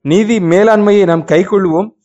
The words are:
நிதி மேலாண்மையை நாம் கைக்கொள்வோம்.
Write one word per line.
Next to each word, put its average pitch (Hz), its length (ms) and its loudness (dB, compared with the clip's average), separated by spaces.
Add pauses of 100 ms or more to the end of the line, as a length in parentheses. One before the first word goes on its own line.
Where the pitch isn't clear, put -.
நிதி 208 380 0
மேலாண்மையை 208 640 2
நாம் 170 200 -2
கைக்கொள்வோம். 185 640 -2 (160)